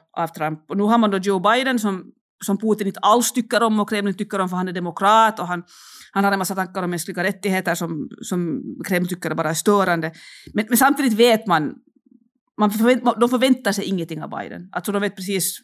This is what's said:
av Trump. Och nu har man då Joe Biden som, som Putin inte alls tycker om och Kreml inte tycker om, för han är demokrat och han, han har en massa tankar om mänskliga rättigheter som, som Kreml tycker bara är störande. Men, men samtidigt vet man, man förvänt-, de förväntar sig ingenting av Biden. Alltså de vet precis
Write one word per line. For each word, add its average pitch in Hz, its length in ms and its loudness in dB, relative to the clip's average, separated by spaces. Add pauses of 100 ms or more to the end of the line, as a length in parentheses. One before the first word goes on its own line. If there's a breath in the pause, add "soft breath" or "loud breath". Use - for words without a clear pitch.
(160)
av 165 100 -2
Trump. 156 440 -6
Och 196 60 -4
nu 202 60 2
har 214 160 4
man 214 120 4
då 196 80 0
Joe 190 220 0
Biden 247 380 2
som, 202 260 -2 (400)
som 196 140 0
Putin 214 280 -2
inte - 140 -6
alls 226 320 4
tycker 226 300 0
om 220 180 2
och 202 100 -2
Kreml 202 180 -2
inte 190 100 -4
tycker 202 200 -6
om, 185 100 -2
för 180 80 -4
han 185 120 -2
är 180 40 -8
demokrat 202 680 2
och 180 60 -4
han, 175 160 -6 (500 loud breath)
han 196 120 2
har 202 80 4
en 196 60 -2
massa 185 160 -4
tankar 185 280 -6
om 180 80 -4
mänskliga 175 340 -6
rättigheter 190 500 -2
som, 165 340 -6 (140)
som 175 400 -4 (220)
Kreml 180 240 -2
tycker 175 260 -6
bara 156 160 -2
är 165 40 -4
störande. 175 580 2 (420 loud breath)
Men, 208 140 -2
men 247 80 2
samtidigt 269 360 4
vet 226 340 4
man, 156 280 0 (840)
man 208 120 4
förvänt-, 233 500 2
de 240 80 4
förväntar 254 440 2
sig 190 120 -4
ingenting 165 380 -4
av 143 80 -8
Biden. 175 420 -12
Alltså 180 200 -6
de 202 100 0
vet - 140 -4
precis 190 480 -4